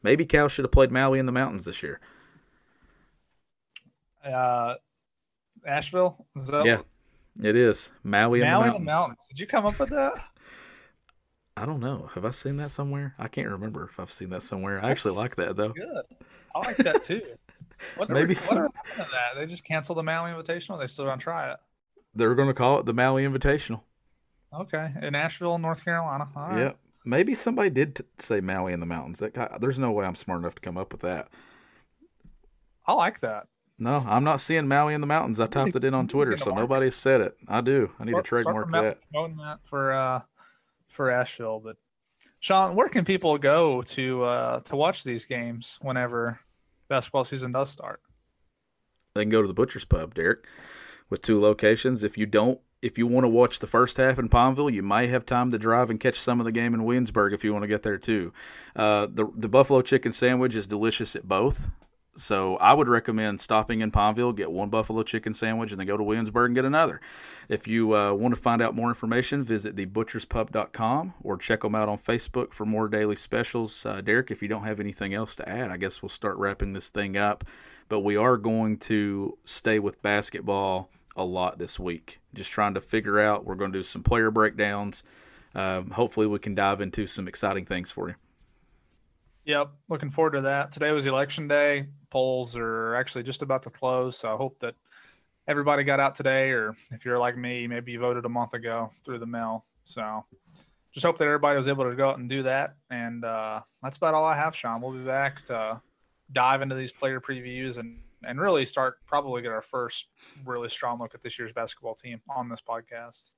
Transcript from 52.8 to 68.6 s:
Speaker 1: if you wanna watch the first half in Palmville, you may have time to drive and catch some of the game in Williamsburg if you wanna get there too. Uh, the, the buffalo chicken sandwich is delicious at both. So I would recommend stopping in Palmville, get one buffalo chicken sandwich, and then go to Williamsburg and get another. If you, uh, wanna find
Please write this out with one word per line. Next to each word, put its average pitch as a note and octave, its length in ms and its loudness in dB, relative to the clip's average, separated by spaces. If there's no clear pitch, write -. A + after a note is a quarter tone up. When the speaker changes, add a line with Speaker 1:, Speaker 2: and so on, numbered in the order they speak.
Speaker 1:
if - 160 -6
you A#2 120 2
wanna B2+ 200 4
watch A#2+ 300 6
the G#2+ 80 -6
first A#2+ 300 4
half C3 240 4
in A#2 80 -2
Palmville, C3 440 6
you F#2+ 120 -2
may G#2+ 240 4
have B2 180 0
time B2 240 2
to A#2 80 0
drive A2+ 320 4
and A2 80 -2
catch B2 220 0
some A#2+ 200 2
of A#2 40 0
the A2+ 80 0
game A#2 220 2
in A2+ 100 0
Williamsburg A2 480 2
if G#2 100 -4
you G#2+ 100 2
wanna G#2 140 -2
get G#2 160 0
there G2+ 160 -2
too. F#2+ 340 0
Uh, G#2 360 4
the, A2 220 0
the A2+ 140 -4
buffalo C3 340 8
chicken B2 300 4
sandwich B2+ 420 2
is G2+ 140 -2
delicious G#2+ 480 0
at - 100 -10
both. G2 420 2
So F#2+ 380 0
I G2+ 160 8
would C#3 160 6
recommend A2 540 2
stopping A2 400 2
in G#2+ 80 0
Palmville, A2 440 4
get F#2+ 160 -4
one G2 200 -4
buffalo A2 320 0
chicken A2 320 -4
sandwich, A2 360 -2
and G2 80 -8
then F#2+ 80 -6
go G2+ 120 -2
to G#2+ 40 0
Williamsburg A2 460 2
and A#2+ 60 0
get C3 100 2
another. D3 340 2
If - 180 -4
you, A2 260 4
uh, G2+ 200 4
wanna A#2 220 2
find A#2 260 2